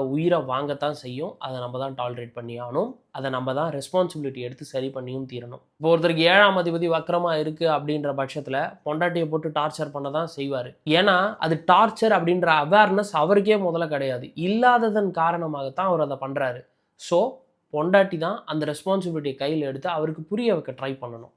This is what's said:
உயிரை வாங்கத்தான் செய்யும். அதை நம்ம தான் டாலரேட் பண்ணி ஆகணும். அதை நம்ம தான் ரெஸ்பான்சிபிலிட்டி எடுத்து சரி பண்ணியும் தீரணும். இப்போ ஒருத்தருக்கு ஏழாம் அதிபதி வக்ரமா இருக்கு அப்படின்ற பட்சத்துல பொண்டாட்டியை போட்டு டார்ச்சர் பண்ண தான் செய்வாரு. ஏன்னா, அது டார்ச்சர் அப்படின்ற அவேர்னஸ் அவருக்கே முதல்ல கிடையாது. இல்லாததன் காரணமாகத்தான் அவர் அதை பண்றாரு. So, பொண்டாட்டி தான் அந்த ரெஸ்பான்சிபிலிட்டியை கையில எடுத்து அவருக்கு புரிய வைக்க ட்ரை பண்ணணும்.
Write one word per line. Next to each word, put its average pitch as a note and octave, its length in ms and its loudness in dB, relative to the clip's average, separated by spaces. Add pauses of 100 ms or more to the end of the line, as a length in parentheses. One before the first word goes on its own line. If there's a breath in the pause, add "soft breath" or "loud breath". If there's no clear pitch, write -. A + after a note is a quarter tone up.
உயிரை D#3 380 2
வாங்கத்தான் C#3 540 -4
செய்யும். C3+ 420 -10
அதை C3 180 -10
நம்ம B2 200 -8
தான் C3+ 180 -6
டாலரேட் B2 380 -8
பண்ணி A#2 240 -12
ஆகணும். C3 320 -4 (220)
அதை C3+ 180 -6
நம்ம B2+ 240 -4
தான் D#3 180 -2
ரெஸ்பான்சிபிலிட்டி C#3+ 720 -4
எடுத்து C3 240 -10
சரி C3 240 -6
பண்ணியும் C3 380 -10
தீரணும். B2 340 -14 (100)
இப்போ D#3+ 180 -2
ஒருத்தருக்கு E3 360 4
ஏழாம் F#3+ 320 8
அதிபதி E3+ 300 0
வக்ரமா E3+ 500 0
இருக்கு D#3 320 -2
அப்படின்ற D3 440 -2
பட்சத்துல C3+ 460 -4 (220)
பொண்டாட்டியை E3 460 -2
போட்டு D#3 220 -4
டார்ச்சர் D3+ 420 -4
பண்ண C#3 200 -6
தான் D#3 200 -2
செய்வாரு. C3+ 400 -6 (200)
ஏன்னா, F#3 240 6 (240)
அது D#3+ 180 0 (100)
டார்ச்சர் G#3+ 480 4
அப்படின்ற F3 420 2
அவேர்னஸ் G3+ 580 4
அவருக்கே G3 420 4
முதல்ல E3+ 320 0
கிடையாது. C3+ 380 -2 (160)
இல்லாததன் A3 720 4
காரணமாகத்தான் E3 720 -2
அவர் D#3 160 2
அதை C#3 140 -6
பண்றாரு. C3+ 420 -4 (400)
So, F3 180 2 (540)
பொண்டாட்டி F#3 460 2
தான் F3+ 260 -4
அந்த D#3 220 -2
ரெஸ்பான்சிபிலிட்டியை D#3 680 -4
கையில D3 300 -2
எடுத்து C3+ 220 -6
அவருக்கு D#3+ 340 -4
புரிய A3 300 -2
வைக்க C#3+ 200 -4
ட்ரை C3+ 220 -6
பண்ணணும். A#2 420 -14